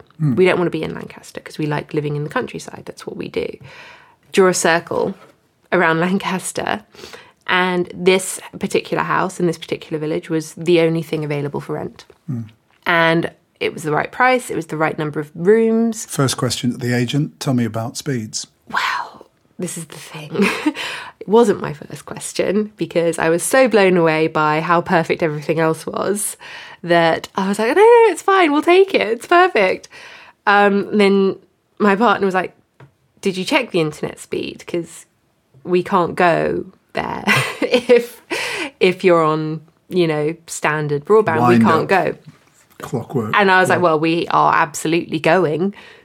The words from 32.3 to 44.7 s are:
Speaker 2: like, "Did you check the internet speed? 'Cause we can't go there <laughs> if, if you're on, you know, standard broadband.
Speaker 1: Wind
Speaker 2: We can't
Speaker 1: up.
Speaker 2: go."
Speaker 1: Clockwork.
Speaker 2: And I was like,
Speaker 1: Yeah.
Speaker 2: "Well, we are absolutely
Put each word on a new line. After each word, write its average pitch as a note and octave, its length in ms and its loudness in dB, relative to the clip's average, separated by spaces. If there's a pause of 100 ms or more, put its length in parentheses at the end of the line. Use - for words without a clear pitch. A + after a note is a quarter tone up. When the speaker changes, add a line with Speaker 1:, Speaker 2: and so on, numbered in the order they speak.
Speaker 2:
like, F#3 200 -2 (680)
"Did F#3 160 -2
you F#3 60 -4
check C4 260 -2
the F3+ 100 0
internet - 380 -4
speed? - 480 -10
'Cause - 400 -10 (560)
we F3+ 200 0
can't E3+ 320 0
go E3 520 0 (260)
there - 340 -6
<laughs> - 360 -2
if, A#3+ 580 2 (580)
if F3+ 240 2
you're E3+ 220 4
on, D#3 360 -2 (280)
you F3+ 180 0
know, D3+ 300 -2 (100)
standard D3 600 -2
broadband. G#3 420 2
Speaker 1:
Wind A#2+ 160 6
Speaker 2:
We G3 60 4
can't D#3+ 200 2
Speaker 1:
up. F3+ 220 2
Speaker 2:
go." - 60 -12 (640)
Speaker 1:
Clockwork. A2+ 520 -6
Speaker 2:
And G3+ 160 4
I F#3 100 6
was F3+ 100 2
like, F3 80 2
Speaker 1:
Yeah. D#3+ 60 0
Speaker 2:
"Well, D#3+ 160 4
we E3 280 0
are D3+ 260 2
absolutely D#3+ 640 -2